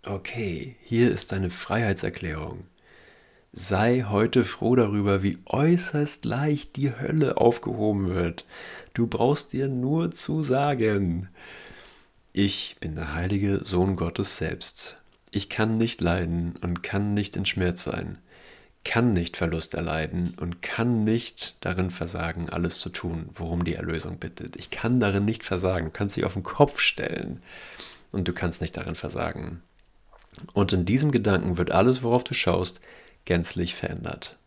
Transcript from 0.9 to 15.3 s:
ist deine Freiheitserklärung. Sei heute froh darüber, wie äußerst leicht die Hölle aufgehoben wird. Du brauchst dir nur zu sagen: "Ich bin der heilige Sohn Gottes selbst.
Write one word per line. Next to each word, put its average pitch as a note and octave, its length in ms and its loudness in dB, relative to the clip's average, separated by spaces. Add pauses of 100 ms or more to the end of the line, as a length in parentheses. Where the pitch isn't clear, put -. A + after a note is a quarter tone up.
ist - 200 0
deine F#2+ 200 0
Freiheitserklärung. F#2+ 1120 -2 (880)
Sei A2+ 560 2
heute G#2+ 380 4
froh A#2 300 0
darüber, G2+ 480 4
wie G2 220 0
äußerst D3+ 800 2
leicht C#3+ 500 0
die C3+ 180 0
Hölle C#3 440 2
aufgehoben G#2+ 720 2
wird. F2 360 0 (480)
Du A#2 140 2
brauchst C3+ 460 0
dir C3+ 140 -2
nur C#3+ 440 0
zu D#3 320 -2
sagen: A2 840 2 (1040)
"Ich - 480 0
bin D#2+ 160 -6
der D#2+ 200 -6
heilige G2 500 2
Sohn F#2 300 4
Gottes F2 420 0
selbst. - 600 2 (340)